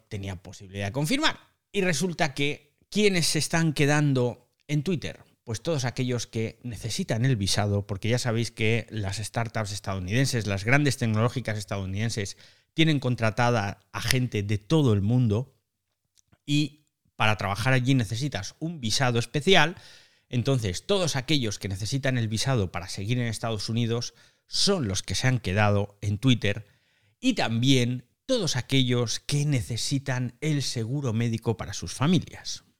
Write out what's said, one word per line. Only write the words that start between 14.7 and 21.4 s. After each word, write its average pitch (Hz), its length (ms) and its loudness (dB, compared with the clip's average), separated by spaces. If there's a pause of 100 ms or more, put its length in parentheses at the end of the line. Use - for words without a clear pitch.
el 101 100 2
mundo 117 540 0 (880)
y 147 400 0 (300)
para 107 200 2
trabajar 104 360 0
allí 131 220 4
necesitas 113 640 -2
un 160 200 -8
visado 117 380 2
especial. 160 560 4 (540)
Entonces, 117 580 0
todos 185 300 0
aquellos 123 420 0